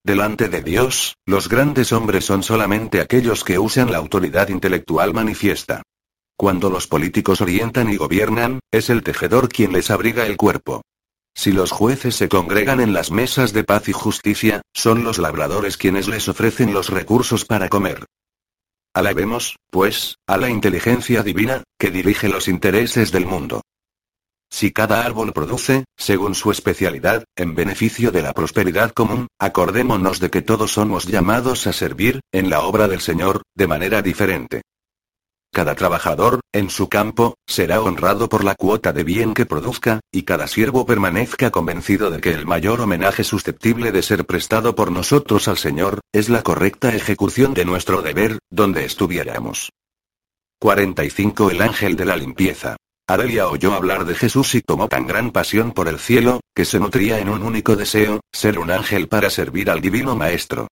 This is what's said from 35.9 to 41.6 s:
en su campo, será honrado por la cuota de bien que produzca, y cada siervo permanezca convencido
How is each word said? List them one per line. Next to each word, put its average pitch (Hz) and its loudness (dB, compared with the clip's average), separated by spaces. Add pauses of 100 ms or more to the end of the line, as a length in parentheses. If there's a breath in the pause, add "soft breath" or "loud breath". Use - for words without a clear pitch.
en 101 0
su - -2
campo, 107 0 (120)
será 92 0
honrado 95 0
por 104 2
la 98 2
cuota 95 0
de 85 -2
bien 107 0
que 120 0
produzca, 110 -2 (120)
y 92 -2
cada 78 -2
siervo 120 2
permanezca 107 0
convencido 87 0